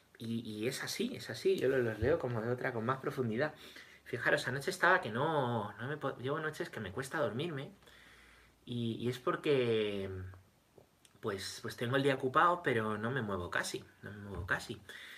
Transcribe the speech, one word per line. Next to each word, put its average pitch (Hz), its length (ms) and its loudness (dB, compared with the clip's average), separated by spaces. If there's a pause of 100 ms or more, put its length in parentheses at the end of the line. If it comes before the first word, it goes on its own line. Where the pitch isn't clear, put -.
(180)
Y, 113 220 -2
y 107 280 -2
es - 160 -4
así, 240 320 -2
es - 140 -8
así, 185 280 4
yo 127 100 2
lo-, 135 100 4
los 110 200 2
leo 147 200 4
como 120 240 0
de 117 80 0
otra, 123 240 0
con 110 100 -2
más 131 140 0
profundidad. 135 560 0 (500)
Fijaros, 147 420 0
anoche 131 240 -2
estaba 180 300 4
que 123 100 -4
no, 120 680 2
no 120 100 -6
me 151 80 -4
po-, 143 220 -4
llevo 139 220 -2
noches 156 280 -4
que - 120 -8
me 95 120 -6
cuesta 139 260 -4
dormirme, 139 520 -2 (960)
y, 117 340 0
y 117 80 0
es 123 100 -2
porque, 113 920 2 (1120)
pues, 98 420 -4
pues 101 140 -6
tengo 123 200 0
el 139 60 4
día 135 140 4
ocupado, 165 460 4
pero 110 360 2
no 113 120 -2
me 135 120 0
muevo 92 280 -2
casi, - 340 -2 (180)
no 98 100 -10
me 104 60 -12
muevo 95 280 -6
casi. 123 340 -4 (380)